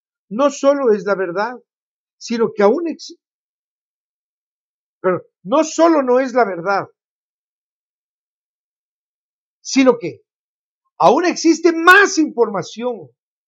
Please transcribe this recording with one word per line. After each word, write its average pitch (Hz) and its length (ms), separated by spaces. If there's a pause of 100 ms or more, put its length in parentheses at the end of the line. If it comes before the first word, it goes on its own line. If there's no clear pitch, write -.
(300)
no 262 200
solo 277 420
es 208 140
la 196 100
verdad, 190 400 (640)
sino 226 360
que 208 100
aún 269 220
exi-, - 340 (1800)
pero 180 260 (180)
no 262 200
solo 320 380
no 247 180
es 262 140
la 240 120
verdad, 180 420 (2750)
sino 254 360
que 147 260 (720)
aún 226 280
existe 330 480
más 359 440
información, 220 920 (380)